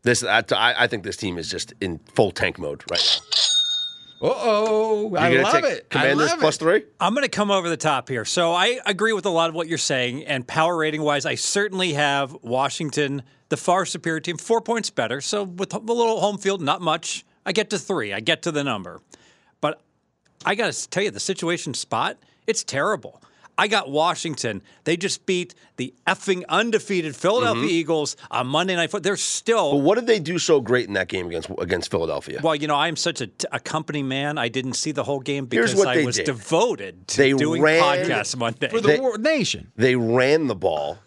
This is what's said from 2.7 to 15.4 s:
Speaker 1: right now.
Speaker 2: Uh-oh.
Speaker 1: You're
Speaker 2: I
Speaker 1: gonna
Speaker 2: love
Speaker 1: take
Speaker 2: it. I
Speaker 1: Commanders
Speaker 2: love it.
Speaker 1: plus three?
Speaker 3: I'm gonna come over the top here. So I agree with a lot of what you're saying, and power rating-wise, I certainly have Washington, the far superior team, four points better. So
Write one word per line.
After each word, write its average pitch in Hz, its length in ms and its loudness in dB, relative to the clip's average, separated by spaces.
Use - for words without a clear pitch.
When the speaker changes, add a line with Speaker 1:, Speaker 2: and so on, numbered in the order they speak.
Speaker 1:
right - 320 2
now. - 200 -2
Speaker 2:
Uh-oh. 214 880 0
Speaker 1:
You're 175 100 0
Speaker 2:
I - 120 4
Speaker 1:
gonna 131 120 6
Speaker 2:
love - 100 2
Speaker 1:
take 339 120 2
Speaker 2:
it. 165 260 -2
I - 80 -8
Speaker 1:
Commanders 143 300 4
Speaker 2:
love 349 80 0
it. 311 40 -2
Speaker 1:
plus 156 160 4
three? 170 260 2
Speaker 3:
I'm 185 120 2
gonna 277 140 0
come 202 240 0
over 185 160 2
the 160 100 -2
top 139 300 -2
here. 120 180 -4
So 170 280 2
I 214 320 2
agree 208 260 0
with 190 140 -2
a 202 40 2
lot 165 200 2
of 156 60 -8
what 165 120 -4
you're 165 100 -4
saying, 127 480 -2
and 131 220 -4
power 165 300 2
rating-wise, 151 480 0
I 139 100 -2
certainly 185 580 -2
have 139 480 0
Washington, 135 840 -2
the 151 80 -2
far 185 280 2
superior 160 360 -6
team, 170 160 -6
four 226 240 0
points 226 280 -4
better. 123 300 -2
So 208 240 -4